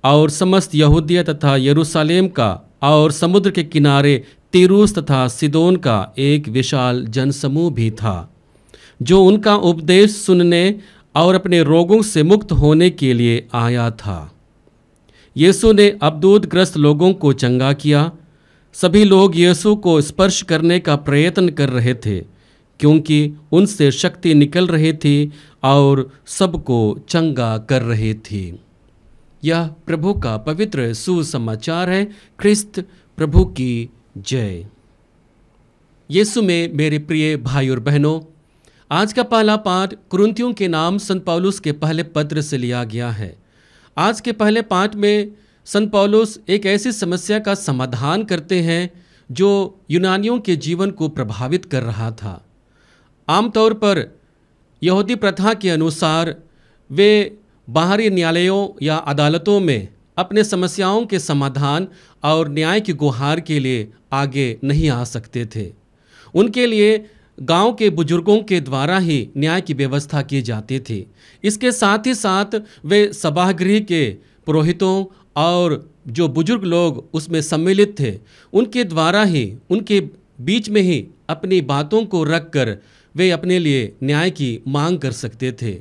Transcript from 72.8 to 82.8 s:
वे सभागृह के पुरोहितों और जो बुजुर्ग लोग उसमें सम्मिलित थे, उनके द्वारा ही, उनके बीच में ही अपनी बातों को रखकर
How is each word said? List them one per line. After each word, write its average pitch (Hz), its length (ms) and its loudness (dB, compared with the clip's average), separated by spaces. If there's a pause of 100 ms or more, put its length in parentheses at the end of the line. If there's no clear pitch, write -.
वे 202 280 2
सभागृह 180 680 0
के 160 360 -2 (300)
पुरोहितों 180 720 -2 (160)
और 165 540 -2 (180)
जो 151 200 -2
बुजुर्ग 170 360 -2
लोग 170 500 -2
उसमें 160 280 -4
सम्मिलित 190 580 0
थे, 110 180 -4 (340)
उनके 240 320 0
द्वारा 170 400 0
ही, 131 300 -2 (160)
उनके 208 320 0 (380)
बीच 208 300 -4
में 208 120 2
ही 151 240 -2 (220)
अपनी 185 320 -2
बातों 147 440 -2
को 175 200 -4
रखकर 147 540 -4 (380)